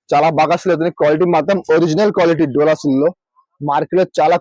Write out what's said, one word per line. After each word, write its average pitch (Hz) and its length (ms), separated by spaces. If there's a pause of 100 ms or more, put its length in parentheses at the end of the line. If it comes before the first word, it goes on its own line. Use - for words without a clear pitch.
(100)
చాలా 151 180 (100)
బాగా 156 220
సేల్ 185 120
అవుతున్నాయి. 165 280
క్వాలిటీ 156 260 (100)
మాత్రం 170 220 (160)
ఒరిజినల్ 170 420
క్వాలిటీ 170 280 (120)
డోలా 156 260
సిల్క్ 135 220
లో. 160 40 (600)
మార్కెట్ 151 300
లో 185 60 (140)
చాలా 165 220